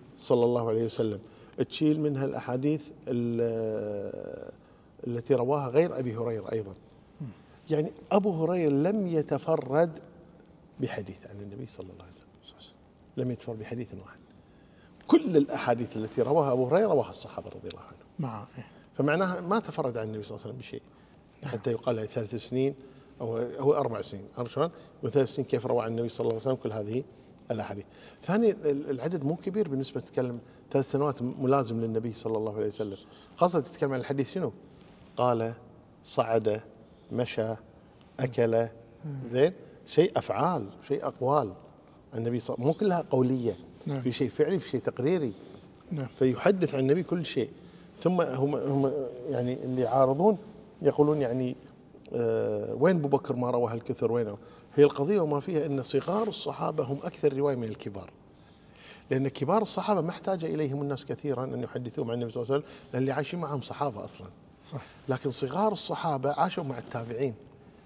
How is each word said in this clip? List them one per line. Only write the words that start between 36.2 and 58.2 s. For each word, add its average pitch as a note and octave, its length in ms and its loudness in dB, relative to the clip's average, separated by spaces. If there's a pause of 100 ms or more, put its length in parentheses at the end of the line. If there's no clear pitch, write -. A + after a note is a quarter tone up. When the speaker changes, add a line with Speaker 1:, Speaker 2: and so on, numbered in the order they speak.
Speaker 1:
مشى، A2+ 420 -2 (640)
أكل، A#2 480 4 (380)
Speaker 2:
مم. C#3+ 140 -8 (120)
Speaker 1:
زين؟ C#3 220 6 (340)
شيء E3+ 300 6
أفعال، A#2+ 520 0 (180)
شيء - 200 -2
أقوال. C3 460 2 (640)
النبي A#2 240 0
صلى، A#2+ 200 -8
مو C#3 140 2
كلها F3 360 0
قولية. B2 480 2 (280)
Speaker 2:
نعم. C#3 160 -4
Speaker 1:
في B2 100 0
شيء B2 180 0
فعلي، D#3 300 2
في - 100 -12
شيء A#2+ 120 -2
تقريري. C#3 520 0 (580)
Speaker 2:
نعم. C#3+ 160 -4 (120)
Speaker 1:
فيحدث D3 560 4
عن C3 40 0
النبي C#3+ 240 4
كل E3+ 220 -2
شيء. - 240 -2 (500)
ثم F3 220 2
هم، C#3 340 0
هم C#3 380 2 (360)
يعني B2 340 -2
اللي B2+ 180 -2
يعارضون C3+ 560 4 (440)
يقولون D3 400 4
يعني، B2+ 340 0 (580)
آه، A2 600 0
وين D#3 220 4
أبو D3 120 0
بكر C#3 280 2
ما B2 160 0
روى A#2+ 200 2
هالكثر، A#2 400 -2
وينه؟ A2 260 0 (380)
هي C#3+ 80 10
القضية D3 360 4
وما D3 200 2
فيها D3+ 260 -2
أن C#3 180 -2
صغار F3+ 440 0
الصحابة D#3+ 560 -4
هم C#3 200 -4
أكثر D3+ 340 0
رواية C#3+ 180 0
من A#2+ 120 -4
الكبار. G2 420 -10 (1040)